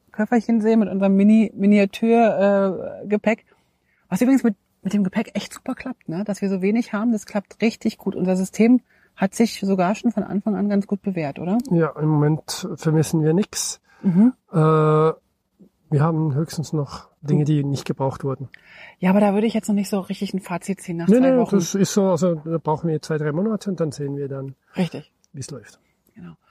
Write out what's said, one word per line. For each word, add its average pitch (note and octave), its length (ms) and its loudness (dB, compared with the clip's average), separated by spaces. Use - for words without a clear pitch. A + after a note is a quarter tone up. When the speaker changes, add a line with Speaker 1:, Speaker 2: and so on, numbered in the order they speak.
Speaker 1:
Köfferchen A3+ 480 0
sehe A3+ 160 2
mit G#3 120 2
unserem G3 280 2
Mini-, G#3+ 380 6
Miniatur-, G3 1500 2
äh, - 60 -14
Gepäck. G#3 360 0
Was F#3 140 -2
übrigens B3+ 220 4
mit, A3+ 100 2
mit F#3 100 -4
dem G#3 120 2
Gepäck G#3 300 -4
echt - 180 -8
super - 220 -10
klappt, - 340 -14
ne? E3 160 -6
Dass G3+ 160 -6
wir G3+ 80 -2
so F#3+ 140 -2
wenig G#3+ 300 0
haben, G#3+ 200 -2
das G#3+ 140 -4
klappt - 340 -8
richtig - 380 -2
gut. - 160 -6
Unser F#3 220 0
System A3+ 440 2
hat - 180 -2
sich - 260 -2
sogar G3 360 0
schon A#3 160 -2
von G3+ 120 -4
Anfang G3+ 320 -4
an G3+ 120 -2
ganz G3+ 180 0
gut - 160 -4
bewährt, E3 380 -4
oder? F#3+ 180 -2
Speaker 2:
Ja, E3 280 2
im D#3 100 0
Moment D3+ 680 0
vermissen D#3+ 460 0
wir D#3 100 2
nix. - 480 -2
Speaker 1:
Mhm. G3+ 300 4
Speaker 2:
Äh, F#3+ 40 -2
wir D#3 1400 0
haben D#3 340 0
höchstens D#3 380 -6
noch - 360 -6
Dinge, D3 220 0
Speaker 1:
Mhm. - 40 2
Speaker 2:
die D3 180 0
nicht C#3 220 -4
gebraucht C3+ 380 -4
wurden. C3+ 240 -6
Speaker 1:
Ja, F3+ 120 0
aber G3+ 100 4
da G3+ 140 4
würde G#3+ 120 0
ich A3+ 80 -2
jetzt A3 140 -4
noch G#3 80 0
nicht G3+ 120 -2
so G3 120 -2
richtig F#3+ 340 -8
ein F#3+ 60 -4
Fazit F3+ 400 -8
ziehen E3+ 160 -8
nach E3+ 120 -4
Speaker 2:
Nee, A3 100 6
Speaker 1:
zwei C4 120 4
Speaker 2:
nee, B3+ 80 4
Speaker 1:
Wochen. G#3 180 0
Speaker 2:
das E3+ 200 0
ist G3 180 0
so, G3 160 2
also F3 240 2
da D#3+ 240 -6
brauchen D#3 320 -2
wir D#3 120 -2
zwei, D#3+ 160 -4
drei D3+ 140 -2
Monate G3+ 380 -2
und F3 100 -6
dann D#3 120 -2
sehen C#3+ 240 -8
wir C#3 120 -8
dann, C3+ 280 -10
Speaker 1:
Richtig. E3 360 -6
Speaker 2:
wie's C3+ 180 -14
läuft. A#2+ 280 -18
Speaker 1:
Genau. F3 180 -20